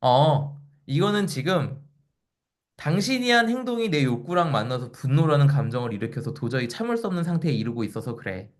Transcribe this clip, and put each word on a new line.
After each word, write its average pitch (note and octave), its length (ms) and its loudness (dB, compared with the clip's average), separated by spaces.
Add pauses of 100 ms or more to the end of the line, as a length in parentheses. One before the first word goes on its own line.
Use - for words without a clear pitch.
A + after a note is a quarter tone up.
어, C3 580 4 (260)
이거는 G3 420 0
지금 C3+ 560 -2 (920)
당신이 A#3+ 540 0
한 A#3 180 4
행동이 A#3 400 -2
내 D3+ 160 2
욕구랑 D#3 460 0
만나서 B2 400 -2
분노라는 C#3+ 560 4
감정을 A#2+ 460 0
일으켜서 A2 400 -6
도저히 B2 360 -4
참을 A#3 280 -4
수 A3+ 100 -4
없는 F3+ 180 -2
상태에 E3 280 0
이르고 A#2 320 -2
있어서 A2+ 300 -6
그래. F#2+ 440 -10